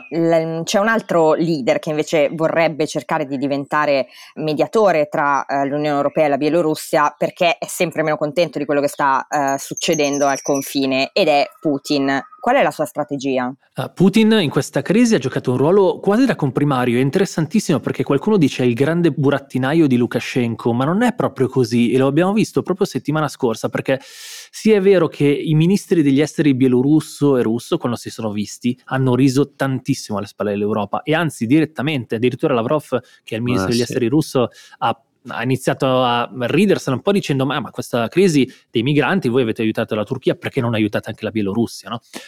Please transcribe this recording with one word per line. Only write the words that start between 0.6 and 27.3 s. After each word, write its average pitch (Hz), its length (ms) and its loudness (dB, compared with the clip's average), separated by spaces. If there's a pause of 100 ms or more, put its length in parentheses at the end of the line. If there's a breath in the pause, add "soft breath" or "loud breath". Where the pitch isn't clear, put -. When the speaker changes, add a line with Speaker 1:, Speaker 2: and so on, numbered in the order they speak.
Speaker 1:
c'è 180 160 -2
un 202 80 2
altro 185 480 2
leader 151 460 0
che 170 100 -6
invece 151 420 0
vorrebbe 156 540 0
cercare 156 400 -4
di 135 100 -6
diventare 143 720 0 (280 loud breath)
mediatore 156 760 0
tra, 143 360 0
eh, 139 220 -2
l'Unione 147 300 -2
Europea 143 300 0
e - 20 0
la 143 80 2
Bielorussia, 151 840 0
perché 170 400 -2
è - 80 -10
sempre 160 380 -4
meno 151 120 0
contento 151 440 -6
di 147 40 -4
quello 143 160 0
che 139 60 0
sta, 139 400 0
eh, 139 320 -2
succedendo 143 680 -2
al 135 120 -2
confine, 135 720 -2
ed 196 140 2
è 147 200 2 (140)
Putin. 139 640 -2 (160)
Qual 254 180 0
è 247 60 4
la 160 80 2
sua - 140 -4
strategia? 135 680 -4 (240)
Speaker 2:
Eh, 127 160 -8
Putin 214 380 4 (100)
in 147 100 0
questa 143 320 -2
crisi 220 340 2
ha - 20 0
giocato 127 320 -2
un 123 60 0
ruolo 170 420 4
quasi 220 280 2
da 214 100 0
comprimario, 127 640 0
è - 20 2
interessantissimo 147 800 0
perché - 240 -4
qualcuno 208 320 2
dice: 139 260 2
"È 123 40 2
il 120 80 2
grande 160 360 2
burattinaio 139 800 0
di 127 80 4
Lukashenko", 120 760 -2
ma 123 120 0
non 180 180 0
è 240 120 2
proprio - 340 -2
così, 117 420 2
e 127 80 2
lo 131 80 4
abbiamo 175 280 2
visto 185 280 0
proprio - 240 -2
settimana 147 400 -4
scorsa, 120 440 -4
perché 131 320 -2
sì, - 720 -6
è 208 80 4
vero 185 280 4
che - 180 0
i 147 280 0
ministri 170 480 2
degli 139 180 4
esteri 151 340 2
bielorusso 131 840 2